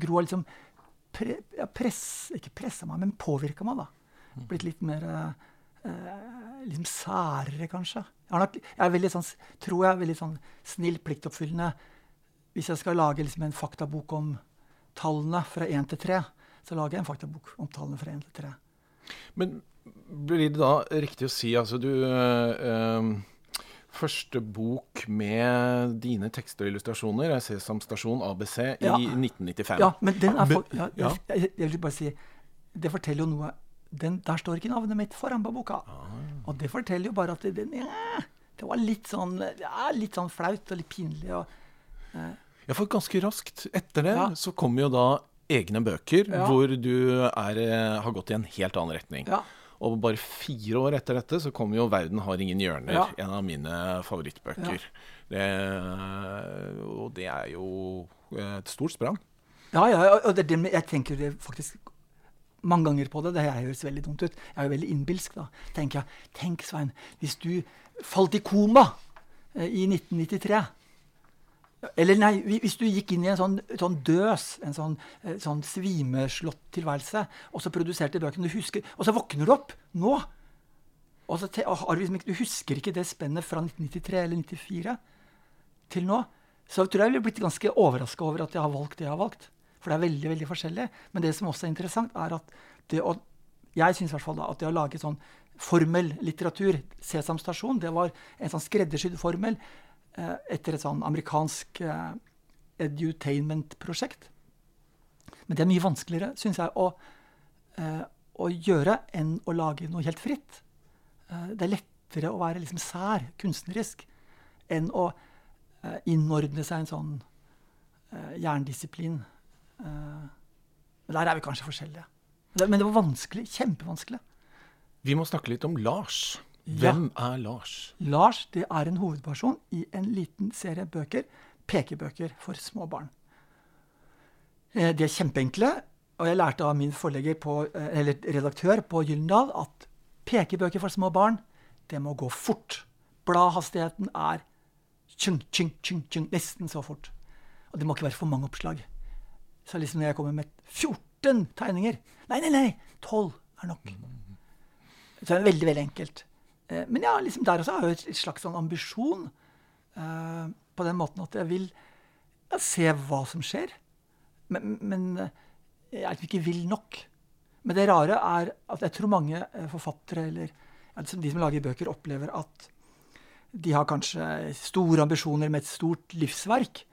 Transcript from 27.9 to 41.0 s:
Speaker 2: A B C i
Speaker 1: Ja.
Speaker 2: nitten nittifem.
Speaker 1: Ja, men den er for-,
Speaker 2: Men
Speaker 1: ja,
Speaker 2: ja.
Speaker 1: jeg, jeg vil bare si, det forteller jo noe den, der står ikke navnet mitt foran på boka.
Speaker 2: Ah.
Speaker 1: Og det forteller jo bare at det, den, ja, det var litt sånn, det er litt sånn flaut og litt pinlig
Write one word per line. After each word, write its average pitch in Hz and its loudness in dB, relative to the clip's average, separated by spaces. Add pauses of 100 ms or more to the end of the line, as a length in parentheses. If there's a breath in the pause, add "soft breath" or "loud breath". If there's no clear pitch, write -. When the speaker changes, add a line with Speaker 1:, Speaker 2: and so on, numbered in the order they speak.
Speaker 2:
A 98 -4
B 104 -4
C 123 -2
i - -2
Speaker 1:
Ja. - 6
Speaker 2:
nitten 123 0
nittifem. 92 -2
Speaker 1:
Ja, 190 8
men 196 2
den 208 6
er 190 8
for-, 160 6
Speaker 2:
Men - -6
Speaker 1:
ja, 175 -2
Speaker 2:
ja. - 2 (140)
Speaker 1:
jeg, 185 2
jeg 156 0
vil 165 -4
bare 160 -2
si, 147 -4 (640 soft breath)
det 160 -2
forteller 156 -2
jo 160 0
noe 151 -4 (420)
den, 165 -2
der 160 -2
står 170 -4
ikke 226 -6
navnet 220 -2
mitt 208 -2
foran 247 -2
på 226 -4
boka. - -6
Speaker 2:
Ah. 69 -12 (340)
Speaker 1:
Og 143 -4
det 143 -4
forteller 190 -2
jo 208 -6
bare 175 0
at - -10
det, 196 -4
den, 214 -6
ja, 427 -6 (360)
det - -12
var - -2
litt 220 0
sånn, 185 -4
det 185 -6
er 254 -2
litt 214 -4
sånn 180 -4
flaut 190 -4
og 185 -4
litt 165 -10
pinlig 160 -8